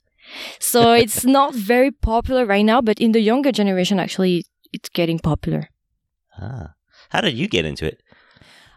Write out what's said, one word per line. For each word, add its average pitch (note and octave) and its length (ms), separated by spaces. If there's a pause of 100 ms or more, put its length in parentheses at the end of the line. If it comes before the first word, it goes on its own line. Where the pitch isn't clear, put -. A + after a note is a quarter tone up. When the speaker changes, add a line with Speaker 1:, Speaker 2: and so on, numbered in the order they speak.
(600)
Speaker 1:
So A#3 340
Speaker 2:
<laughs> A#3 100
Speaker 1:
it's A3 220
not C#4 300
very A#3+ 360
popular A#3+ 540
right G3+ 200
now, A3+ 160
but A3 180
in A3+ 140
the A3+ 80
younger B3+ 300
generation, F#3+ 480
actually, F3+ 460 (260)
it's - 180
getting E3+ 280
popular. D#3 520 (720)
Speaker 2:
Ah. F#2+ 340 (360)
How - 120
did D#3 120
you C#3 140
get E2+ 180
into D2 220
it? - 160 (720)